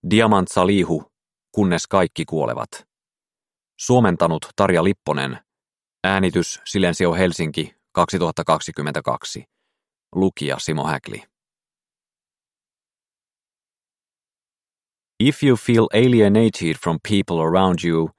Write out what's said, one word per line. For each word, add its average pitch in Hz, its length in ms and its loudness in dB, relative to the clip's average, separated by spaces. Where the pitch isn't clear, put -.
Diamant 104 380 4
Salihu, 90 640 0
kunnes 90 340 0
kaikki 90 380 0
kuolevat. 64 440 -6
Suomentanut 87 680 0
Tarja 92 280 2
Lipponen. 71 540 -4
Äänitys 92 600 -2
Silensio 87 480 -2
Helsinki, 82 640 -4
kaksituhatta 85 520 -2
kaksikymmentäkaksi. - 1000 -6
Lukija 80 440 -2
Simo 76 280 -6
Häkli. - 360 -10
If 135 220 2
you 135 140 4
feel 113 360 2
alienated 110 920 4
from 82 160 -2
people 92 340 0
around 90 420 2
you 82 340 0